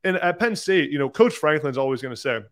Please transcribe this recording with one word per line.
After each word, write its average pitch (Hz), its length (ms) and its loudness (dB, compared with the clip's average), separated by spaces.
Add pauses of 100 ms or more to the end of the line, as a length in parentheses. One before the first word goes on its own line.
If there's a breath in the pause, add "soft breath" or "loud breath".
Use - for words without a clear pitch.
And 185 140 0
at 175 200 0
Penn 226 200 0
State, 180 340 0
you 143 80 -4
know, 135 100 0
Coach 233 260 4
Franklin's 147 420 0
always 135 240 -2
gonna 127 160 -10
say 117 240 -2 (100)